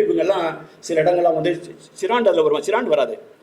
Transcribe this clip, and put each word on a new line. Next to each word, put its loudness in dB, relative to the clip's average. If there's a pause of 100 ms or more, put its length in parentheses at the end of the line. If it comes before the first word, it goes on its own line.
இவங்கெல்லாம் 0 (380)
சில 0
இடங்கள்லாம் 2
வந்து 0 (120)
சி-, -20 (220)
சிராண்டு 2
அதுல 2
வருவாங்க, 0
சிராண்டு 0
வராது. 0 (260)